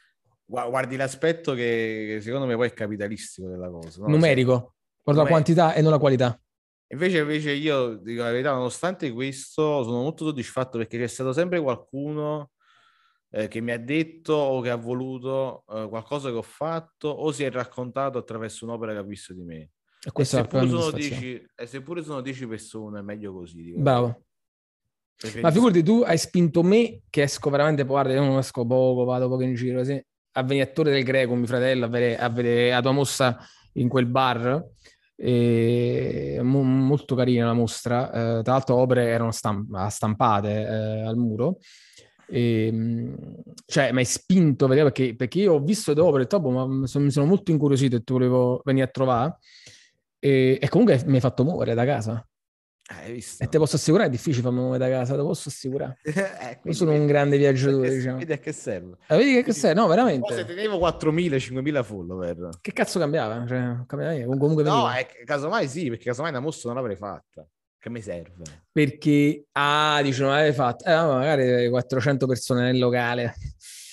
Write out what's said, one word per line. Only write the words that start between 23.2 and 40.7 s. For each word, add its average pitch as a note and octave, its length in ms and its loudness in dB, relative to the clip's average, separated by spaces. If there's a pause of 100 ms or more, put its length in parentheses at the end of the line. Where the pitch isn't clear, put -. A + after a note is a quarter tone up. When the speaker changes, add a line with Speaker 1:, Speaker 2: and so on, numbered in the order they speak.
Speaker 1:
così, E2+ 300 -16
dico. E2+ 160 -8
Speaker 2:
Bravo. B2 440 0 (920)
Speaker 1:
Preferisco A2+ 320 -4
Speaker 2:
Ma D#3+ 40 6
figurati, F#3 320 6
tu A3+ 220 4
hai E3 140 2
spinto E3+ 420 2
me, A3 480 2
che D3 140 2
esco C#3+ 260 -2
veramente, C#3+ 360 2
guarda, C3+ 280 0
io C#3 100 2
non C3+ 140 2
esco C3 300 -2
poco, B2+ 360 2
vado B2+ 260 0
poco B2+ 120 -2
in B2+ 140 -2
giro, B2 280 -2
sì, C3+ 160 -4 (360)
a C3 80 0
venire C3+ 260 0
a - 20 -20
Torre D#3 200 2
del C3+ 120 4
Greco, B2+ 300 2
mio A#2+ 140 0
fratello, B2+ 380 2
a - 20 0
vedere, A#2+ 320 0
a A#2+ 100 0
vedere A#2+ 400 2
la B2 120 4
tua C3 100 2
mostra C3 440 2 (380)
in B2 160 0
quel B2+ 160 2
bar. B2 580 0 (520)
E A#2+ 1300 0
mo-, C3+ 220 2
molto C3 520 2
carina B2 300 2
la A#2 80 2
mostra, A#2+ 560 0 (300)
eh, - 40 -2
tra B2+ 100 2
l'altro C3 220 2
opere B2 300 4
erano A#2 260 2
stamp-, G#2 560 -4
stampate, G#2+ 640 0 (180)
eh, A2 340 -4